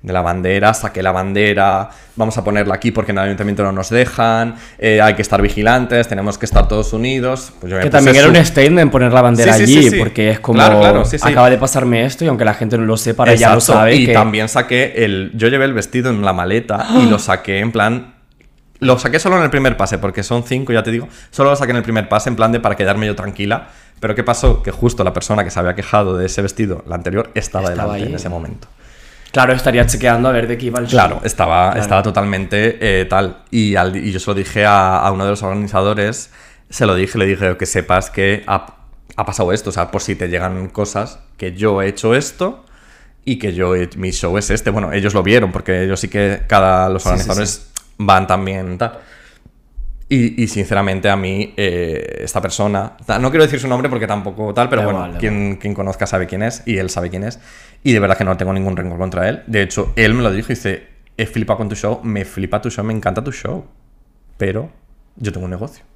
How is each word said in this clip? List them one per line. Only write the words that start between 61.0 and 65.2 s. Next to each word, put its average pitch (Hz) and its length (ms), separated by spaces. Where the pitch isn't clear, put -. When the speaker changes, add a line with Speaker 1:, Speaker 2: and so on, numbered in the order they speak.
Speaker 1:
"He - 80
flipado 107 320
con 107 120
tu 104 60
show, 110 280
me 104 200
flipa 95 380
tu 120 80
show, 104 160
me 110 80
encanta 110 300
tu 139 80
show, - 340
pero 101 320
yo 101 160